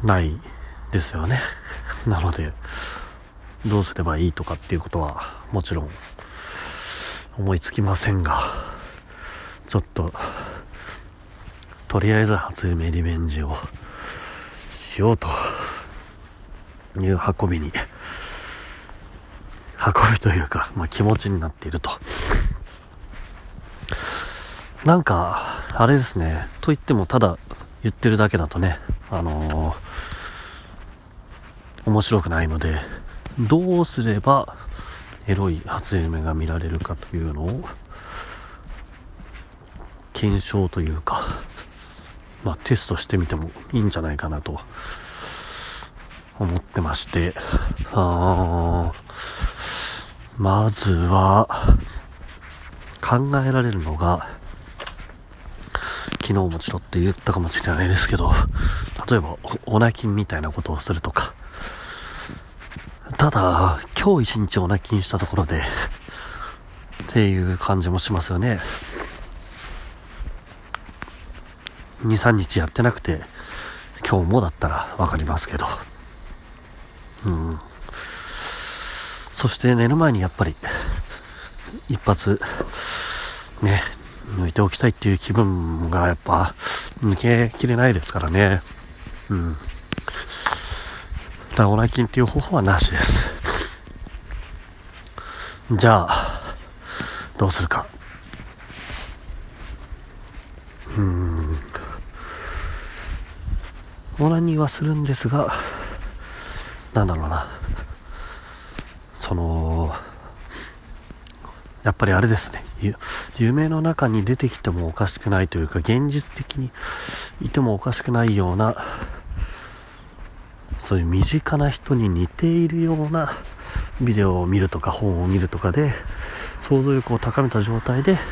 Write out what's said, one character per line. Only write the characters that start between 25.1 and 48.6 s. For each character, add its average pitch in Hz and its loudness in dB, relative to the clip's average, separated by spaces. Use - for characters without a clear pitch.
あ 113 6
れ 143 8
で 131 4
す - -4
ね。 80 0
と - 2
言 147 4
っ - -8
て - 0
も、 101 4
た 127 2
だ 90 4
言 110 0
っ - -6
て - 4
る 107 6
だ 104 6
け - 2
だ 82 2
と 87 -4
ね、 90 2
あ 87 -2
の 78 0
ー、 - 2
面 107 8
白 104 4
く - -2
な 82 2
い 78 2
の 80 -2
で、 78 0
ど 175 4
う 165 4
す - -4
れ 107 2
ば 135 4
エ 101 4
ロ 95 2
い 80 0
初 - -4
夢 82 0
が 80 0
見 80 0
ら 80 -2
れ 80 -4
る 82 -2
か - -6
と - -10
い 82 -2
う 80 -2
の 76 -4
を、 117 -2
検 101 2
証 98 2
と 87 -2
い 78 0
う 78 -2
か、 - -2
ま 87 0
あ、 80 -6
テ 131 4
ス - -4
ト 92 -2
し - -6
て - 0
み 87 2
て - -2
も 80 -4
い 123 2
い - 2
ん 104 4
じ - -4
ゃ 82 -4
な 80 -2
い 73 -4
か 80 -6
な 76 -4
と 76 -6
思 85 0
っ 85 -2
て - -2
ま 78 0
し - -2
て、 87 0
あ 87 4